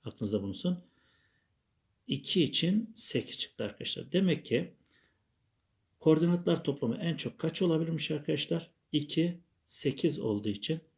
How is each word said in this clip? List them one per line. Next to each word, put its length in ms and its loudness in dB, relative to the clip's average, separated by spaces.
Aklınızda 380 -2
bulunsun. 420 -4
İki 360 0
için 520 0
sekiz 440 -4
çıktı 260 -6
arkadaşlar. 480 -6
Demek 320 4
ki 300 0
koordinatlar 680 4
toplamı 320 -2
en 200 -2
çok 220 -6
kaç 240 -2
olabilirmiş 480 0
arkadaşlar? 600 -2
İki, 480 0
sekiz 520 0
olduğu 300 0
için 320 -4